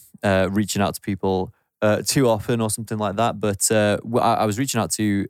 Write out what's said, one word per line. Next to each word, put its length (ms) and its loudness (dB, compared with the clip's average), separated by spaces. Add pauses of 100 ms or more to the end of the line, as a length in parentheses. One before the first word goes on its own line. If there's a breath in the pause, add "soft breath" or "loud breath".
(240)
uh, 280 2
reaching 300 -2
out 140 -2
to 60 -14
people, 520 -4 (300)
uh, 180 2
too 260 2
often 320 0
or 120 0
something 260 -6
like 200 -2
that. 220 0
But, 320 0
uh, 260 4
w-, 220 -2
I, 140 4
I 120 2
was 120 0
reaching 240 -2
out 120 -2
to 360 0